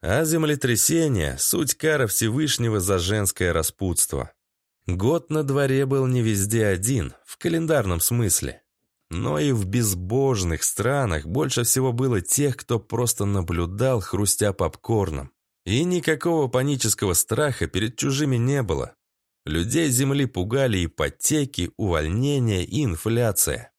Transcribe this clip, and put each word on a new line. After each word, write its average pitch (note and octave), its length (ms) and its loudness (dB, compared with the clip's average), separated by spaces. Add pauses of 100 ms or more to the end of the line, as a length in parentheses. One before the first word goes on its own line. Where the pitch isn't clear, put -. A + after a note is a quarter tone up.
А G#2+ 220 0
землетрясение — D3 1160 0
суть - 340 0
кара D3+ 340 0
Всевышнего A#2 720 0
за F#2+ 200 2
женское F#2+ 520 0
распутство. E2 800 -2 (640)
Год C3+ 340 0
на D#3 140 0
дворе C#3 420 2
был C3+ 220 0
не B2+ 140 2
везде G#2+ 440 2
один, G2 480 0 (120)
в - 120 -18
календарном D#3 640 0
смысле. G2 640 0 (460)
Но A2 300 -4
и D3 120 2
в G#2+ 140 0
безбожных G2+ 960 0
странах G#2+ 640 0
больше B2 380 -2
всего C3 280 2
было A#2+ 300 0
тех, C#3 360 0
кто A#2+ 220 -2
просто A2+ 460 -2
наблюдал, G2 760 0
хрустя G2+ 520 0
попкорном. E2+ 800 -2 (340)
И A2+ 180 0
никакого E3 640 0
панического A#2+ 680 0
страха A#2 540 0
перед G#2+ 300 -4
чужими C#3 400 0
не C3 260 0
было. D2+ 320 -4 (500)
Людей A2+ 440 0
Земли C3+ 360 2
пугали G#2+ 600 0
ипотеки, F#2 920 -2
увольнения G2+ 840 0
и C#3 200 -2
инфляция. G#2+ 960 -2